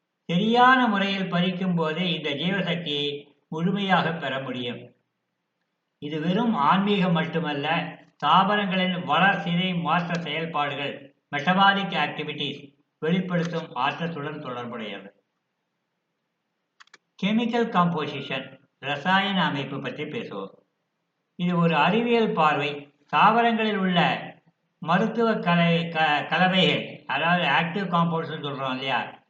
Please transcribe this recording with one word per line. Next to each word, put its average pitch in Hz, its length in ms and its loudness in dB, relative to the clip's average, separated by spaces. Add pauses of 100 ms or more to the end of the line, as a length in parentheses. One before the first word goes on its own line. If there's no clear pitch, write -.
(280)
சரியான 233 600 6
முறையில் 196 440 0
பறிக்கும் 180 460 0
போது 160 240 -2 (140)
இந்த 147 120 -6 (140)
ஜீவசக்தியை 160 680 -2 (400)
முழுமையாக 175 640 0
பெற 135 300 -6
முடியும். 123 400 -8 (1200)
இது 151 180 -6
வெறும் 190 340 0 (140)
ஆன்மீகம் 185 500 4
மட்டுமல்ல, 147 480 -2 (500)
தாவரங்களின் 185 880 2
வளர்சிதை 175 680 2 (140)
மாற்ற 170 340 0
செயல்பாடுகள், 147 760 -4 (380)
மெட்டபாலிக் 185 720 2
ஆக்டிவிட்டீஸ் 147 580 -6 (400)
வெளிப்படுத்தும் 165 720 -2
ஆற்றத்துடன் 147 720 -4
தொடர்புடையது. 113 640 -10 (2000)
கெமிக்கல் 226 520 2
காம்போசிஷன், 139 720 -2 (300)
ரசாயன 185 640 0
அமைப்பு 139 360 -4
பற்றி 131 240 -8
பேசுவோம். 107 500 -10 (880)
இது 175 180 0
ஒரு 165 180 4
அறிவியல் 220 560 2
பார்வை. 143 640 0 (120)
தாவரங்களில் 220 680 4
உள்ள 175 520 2 (500)
மருத்துவ 214 560 2
கலை-, 170 540 2
க-, 151 380 0
கலவைகள், 165 800 0
அதாவது 160 420 0
ஆக்டிவ் 170 380 0
காம்பவுண்ட்ஸ்னு 160 580 0
சொல்றோம் 135 260 -4
இல்லையா, 127 480 -4 (120)